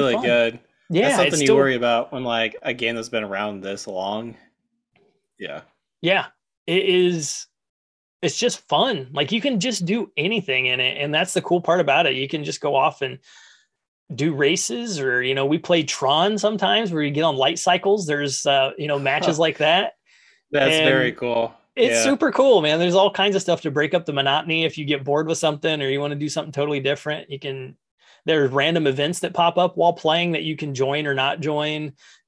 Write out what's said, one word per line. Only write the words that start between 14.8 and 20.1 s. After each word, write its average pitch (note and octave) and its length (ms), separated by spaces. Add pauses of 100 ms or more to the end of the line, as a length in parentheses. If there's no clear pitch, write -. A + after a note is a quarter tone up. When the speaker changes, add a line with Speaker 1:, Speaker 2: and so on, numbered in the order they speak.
Speaker 2:
or, B2 220
you C3 120
know, C3+ 120
we D3+ 100
play E3+ 260
Tron D#3 540
sometimes G3+ 560
where D#3 100
you D3 80
get D3 140
on D3+ 120
light D3 220
cycles. F#3 480
There's, C#3+ 380
uh, C#3 320
you D3 100
know, D3 120
matches C#3+ 380
Speaker 1:
Huh. D#3+ 60
Speaker 2:
like D#3 160
that. E3+ 360 (580)